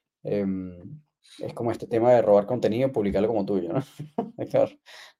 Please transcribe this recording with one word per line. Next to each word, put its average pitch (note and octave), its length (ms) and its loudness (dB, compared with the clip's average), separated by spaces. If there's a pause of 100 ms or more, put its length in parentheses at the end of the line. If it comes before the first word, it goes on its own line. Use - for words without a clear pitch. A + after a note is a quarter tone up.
(240)
Em, F#2+ 800 -6 (360)
es G#2+ 160 -10
como A#2+ 180 -4
este A#2 160 -8
tema A#2 240 4
de A#2 100 6
robar G#2 240 6
contenido A#2+ 420 0
y C3+ 40 -6
publicarlo G2+ 360 0
como G#2 180 -2
tuyo, F2+ 260 -2
¿no? B2 100 -2
<laughs> - 680 -10
Claro, A2+ 220 2 (480)